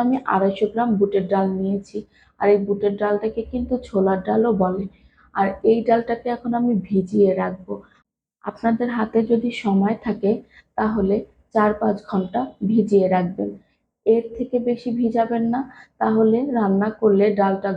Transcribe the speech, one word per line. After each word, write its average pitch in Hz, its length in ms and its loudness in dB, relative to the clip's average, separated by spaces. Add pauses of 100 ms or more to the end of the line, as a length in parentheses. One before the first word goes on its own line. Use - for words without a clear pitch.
আমি 262 100 2 (180)
আড়াইশো 196 380 2
গ্রাম 233 260 0
বুটের 196 340 2
ডাল 190 140 2 (140)
নিয়েছি, 196 380 -4 (420)
আর 202 140 2
এই 202 120 2
বুটের 202 340 -2
ডালটাকে 214 420 -2 (100)
কিন্তু 247 220 -4 (120)
ছোলার 190 400 0
ডালও 220 260 2 (100)
বলে। 185 220 -2 (500)
আর 196 120 2 (240)
এই 233 80 4 (100)
ডালটাকে 233 480 0
এখন 240 140 -8 (100)
আমি 240 120 0 (160)
ভিজিয়ে 196 420 2 (120)
রাখবো। 185 320 -8 (720)
আপনাদের 233 520 -2
হাতে 220 220 0 (120)
যদি 233 200 2 (140)
সময় 196 400 2
থাকে, 202 260 -2 (480)
তাহলে 214 380 0 (380)
চার 214 160 4 (100)
পাঁচ 208 160 0 (140)
ঘন্টা 196 300 -2 (300)
ভিজিয়ে 196 460 2
রাখবেন, 185 340 -4 (560)
এর 226 180 4 (120)
থেকে 254 200 -6 (120)
বেশি 240 220 -4 (100)
ভিজাবেন 233 520 0
না, 247 80 -2 (400)
তাহলে 220 380 2 (200)
রান্না 196 300 2 (120)
করলে 208 260 4 (140)
ডালটা 196 360 0